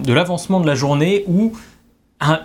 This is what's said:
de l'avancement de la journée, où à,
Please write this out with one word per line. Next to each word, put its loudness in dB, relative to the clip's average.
de 0
l'avancement 0
de 0
la 2
journée, 0
où 2
à, 0